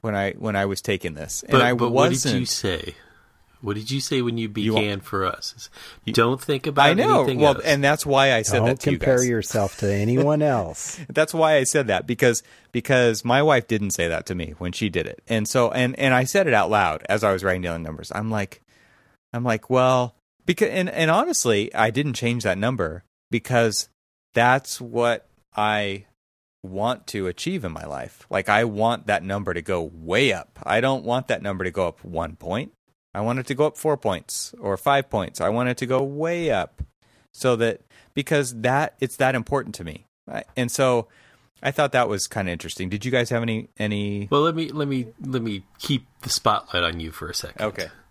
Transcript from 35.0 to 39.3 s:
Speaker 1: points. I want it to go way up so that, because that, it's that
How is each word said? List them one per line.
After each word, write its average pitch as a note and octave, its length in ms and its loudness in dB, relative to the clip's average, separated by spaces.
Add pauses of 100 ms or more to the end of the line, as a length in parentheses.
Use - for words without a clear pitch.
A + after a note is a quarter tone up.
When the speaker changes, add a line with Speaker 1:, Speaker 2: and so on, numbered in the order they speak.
Speaker 1:
points. - 280 -4
I F2 120 0
want A#2+ 180 0
it B2 100 -2
to C3 80 -4
go C3 160 0
way D#3 480 -2
up F#2 320 -2 (520)
so B2+ 220 2
that, A2+ 260 -2 (320)
because C#3 480 0
that, C3+ 380 0
it's C3 160 -4
that C3 180 2